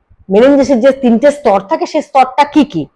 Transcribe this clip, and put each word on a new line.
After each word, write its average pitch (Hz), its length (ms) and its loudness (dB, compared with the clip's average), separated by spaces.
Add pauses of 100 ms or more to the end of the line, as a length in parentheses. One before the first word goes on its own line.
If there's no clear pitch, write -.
(300)
মেনিনজেসের 254 500 2
যে 269 120 2
তিনটে 254 400 0
স্তর 208 280 -2
থাকে, 320 260 -6
সে 311 160 -4
স্তরটা 262 420 0
কি 294 200 0
কি? 156 220 -6 (100)